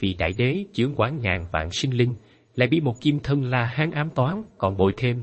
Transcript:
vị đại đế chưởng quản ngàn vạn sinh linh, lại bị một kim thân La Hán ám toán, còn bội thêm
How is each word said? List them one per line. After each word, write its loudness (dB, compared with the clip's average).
vị 0
đại 0
đế 0
chưởng 0
quản 0
ngàn -2
vạn -2
sinh -2
linh, 2
lại 2
bị 4
một -2
kim 2
thân 0
La 0
Hán -2
ám -4
toán, 0
còn 0
bội 4
thêm -2